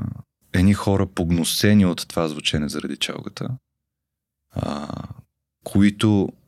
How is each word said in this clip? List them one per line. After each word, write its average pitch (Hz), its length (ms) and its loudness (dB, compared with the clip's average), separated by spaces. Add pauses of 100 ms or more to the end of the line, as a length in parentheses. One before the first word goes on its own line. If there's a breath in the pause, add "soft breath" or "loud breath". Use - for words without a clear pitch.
(540)
едни 92 200 4
хора, 98 340 2
погносени 92 800 2
от 85 220 -2
това 82 200 -2
звучене 76 420 -4
заради 71 280 -8
чалгата, - 520 -8 (1000)
а, - 360 -6 (760)
които, 101 680 2 (180)